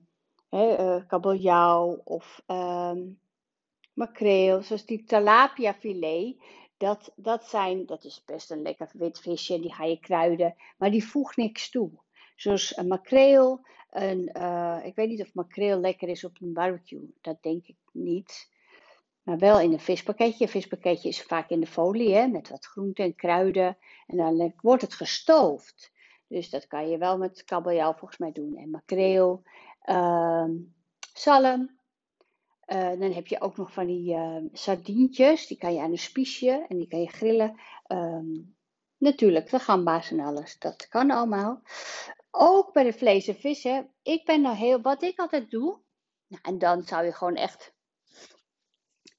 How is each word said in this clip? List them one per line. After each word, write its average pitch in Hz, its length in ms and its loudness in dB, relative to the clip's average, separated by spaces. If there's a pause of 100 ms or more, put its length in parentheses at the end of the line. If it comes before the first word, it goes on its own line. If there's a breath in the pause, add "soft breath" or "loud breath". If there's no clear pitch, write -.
(500)
hè, 208 260 2
eh, 185 320 -2
kabeljauw 175 960 2
of, - 420 -12
ehm, 180 560 -6 (920)
makreel. 196 680 2
Zoals 214 240 -8
die 220 180 -8
tilapia 220 720 4
filet. 185 640 -6 (420 soft breath)
Dat, 208 380 -4
dat 226 280 -4
zijn, 190 420 -4
dat - 180 -12
is - 220 -20
best 156 260 -14
een 156 100 -8
lekker 156 320 -8
wit 170 260 -6
visje. 170 400 -6
Die 165 140 -8
ga 160 100 -10
je 165 160 -2
kruiden. 170 560 0 (220 soft breath)
Maar 202 140 2
die 214 160 2
voegt - 300 -6
niks 220 320 -4
toe. 202 220 -4 (440 soft breath)
Zoals - 420 -2
een 180 100 -4
makreel. 262 800 6 (240 soft breath)
Een, 185 380 -4
eh, 175 560 -6
ik 190 120 -14
weet 220 140 0
niet 226 120 -8
of - 120 -14
makreel 190 460 -2
lekker 185 280 -2
is 175 160 -8
op 180 180 -14
een 175 120 -8
barbecue. 175 680 -6
Dat 160 220 -12
denk 165 240 -6
ik - 100 -20 (140)
niet. 175 600 -10 (720 soft breath)
Maar 175 120 -2
wel 202 220 6
in 165 140 4
een 156 60 -2
vispakketje. 220 640 -2
Een 214 80 0
vispakketje 180 580 -4
is - 140 -10
vaak 165 260 -6
in 170 100 -2
de 165 80 -2
folie, 202 460 0
hè, 233 140 4
met 190 220 -6
wat - 160 -18
groente 196 380 -8
en 175 120 -4
kruiden. 185 640 0 (300 soft breath)
En 180 100 -8
dan 165 180 2
le-, 170 260 0
wordt 247 200 4
het - 120 -8
gestoofd. - 1000 2 (360 soft breath)
Dus 175 220 -8
dat - 180 -10
kan 156 220 -6
je 165 80 -2
wel 180 200 -2
met 185 260 -8
kabeljauw 170 500 0
volgens - 240 -20
mij 165 140 -8
doen. 147 240 -10
En 151 140 -14
makreel, 185 720 2 (380 loud breath)
ehm, 170 720 0 (640)
zalm. 262 640 4 (840)
Eh, 185 340 -4
dan 190 120 0
heb 175 160 -8
je - 140 -6
ook 196 160 -4
nog 190 160 -8
van 185 120 -4
die, 175 280 -4
ehm, 160 380 -6
sardientjes. 254 960 2
Die - 100 -12
kan 175 160 -4
je 156 80 -4
aan 160 100 -4
een 170 60 -4
spiesje 254 720 -4
en 185 80 -6
die 170 100 -6
kan 165 140 -6
je 170 80 -4
grillen. 220 500 -2 (240 loud breath)
Ehm, 165 420 -6 (720)
natuurlijk, 214 520 4
de 262 100 -2
gamba's 170 520 0
en 165 80 -4
alles. 147 400 -8
Dat - 280 -10
kan 269 240 2
allemaal. 233 500 -2 (680 loud breath)
Ook 381 420 4
bij 285 100 6
de 240 100 0
vlees 196 340 2
en 202 80 -4
vis, 285 280 -4
hè. 262 180 -2 (200)
Ik 320 240 -4
ben 311 160 4
nou 254 140 2
heel, 240 260 2
wat 269 220 -2
ik 370 160 -4
altijd 311 320 -4
doe. 277 280 -4 (480)
Nou, 185 160 -20
en 190 140 -6
dan 175 260 0
zou 170 220 -4
je 170 80 -4
gewoon 175 220 -4
echt - 380 -8 (1500 soft breath)